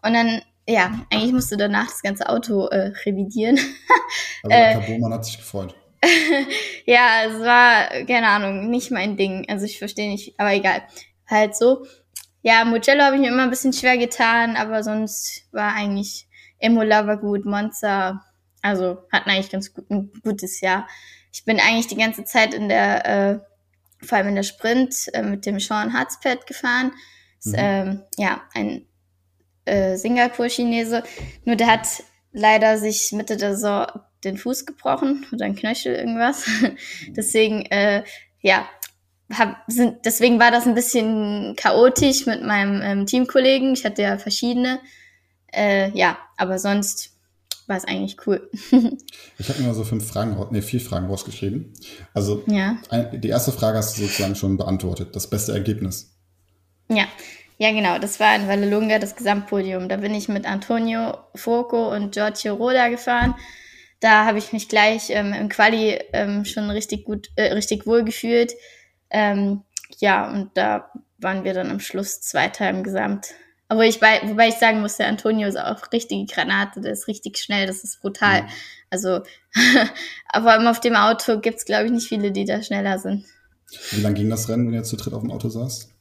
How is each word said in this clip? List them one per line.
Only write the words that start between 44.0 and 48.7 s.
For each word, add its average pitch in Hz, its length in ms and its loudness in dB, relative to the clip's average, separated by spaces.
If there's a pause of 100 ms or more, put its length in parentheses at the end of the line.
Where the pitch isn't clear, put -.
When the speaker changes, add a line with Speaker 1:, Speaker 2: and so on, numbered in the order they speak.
Speaker 1:
ja 202 160 0
verschiedene. 247 640 -2 (720)
Äh, 196 380 2
ja, 185 260 0 (180)
aber 185 220 -2
sonst 202 540 -2 (560)
war 190 100 -4
es 185 80 -8
eigentlich 196 400 -6
cool. - 240 -2 (220)